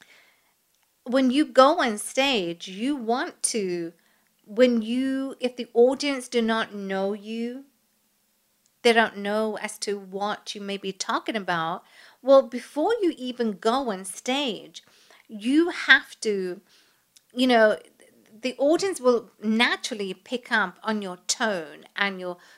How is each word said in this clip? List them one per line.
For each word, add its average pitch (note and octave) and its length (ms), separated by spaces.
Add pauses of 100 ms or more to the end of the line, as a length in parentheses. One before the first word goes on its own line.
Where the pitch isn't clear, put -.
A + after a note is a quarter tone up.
(1040)
When B3+ 280
you C#4+ 140
go C4+ 360
on A3+ 160
stage, G#3 680
you G#3+ 280
want C4 480
to, F3 500 (520)
when A#3 360
you, C4 580
if B3 160
the A#3 180
audience C4 540
do A#3 140
not A3+ 320
know G3 400
you, A#3 520 (1200)
they A#3 100
don't A3 240
know G#3 400
as G#3 220
to G3+ 180
what G3 560
you G#3 80
may G3 160
be F#3+ 140
talking B3 440
about, F3 480 (380)
well, C4+ 220
before C#4+ 580
you E4+ 160
even A#3+ 360
go A#3+ 380
on F#3+ 140
stage, G#3 800 (440)
you B3+ 420
have - 520
to, F#3+ 400 (720)
you B3+ 140
know, A3 300 (640)
the C4 160
audience E4+ 440
will B3 300 (100)
naturally A3 720
pick - 380
up G3+ 320
on G#3+ 180
your F3+ 160 (100)
tone D#3+ 580 (100)
and G3 240
your F3+ 180 (200)